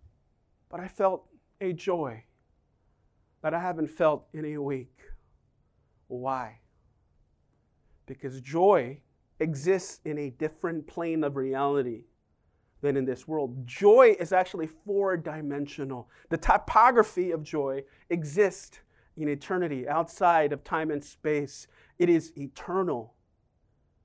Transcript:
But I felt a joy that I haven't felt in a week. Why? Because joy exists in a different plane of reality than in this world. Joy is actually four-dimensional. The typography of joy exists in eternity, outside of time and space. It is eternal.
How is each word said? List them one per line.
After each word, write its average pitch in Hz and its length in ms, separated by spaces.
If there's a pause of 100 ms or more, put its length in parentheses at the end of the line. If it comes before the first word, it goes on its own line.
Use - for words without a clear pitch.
(680)
But 170 100
I 185 80
felt 190 380 (340)
a 185 140
joy 156 500 (1200)
that 156 120
I 170 60
haven't 170 300
felt 156 440
in 151 120
a 151 120
week. 139 360 (1120)
Why? 127 520 (1500)
Because 131 340
joy 147 600 (380)
exists 165 640
in 151 120
a 147 120
different 156 580
plane 165 360
of 139 120
reality 135 680 (800)
than 143 140
in 135 100
this 127 220
world. 135 400
Joy 214 520
is 165 120
actually 180 360
four-dimensional. 151 1400 (200)
The 233 80
typography 226 920
of 160 120
joy 139 400 (260)
exists 175 720 (380)
in 156 100
eternity, 147 600
outside 160 640
of 135 100
time 160 280
and 147 120
space. - 640 (300)
It 175 120
is 160 280
eternal. 143 800 (880)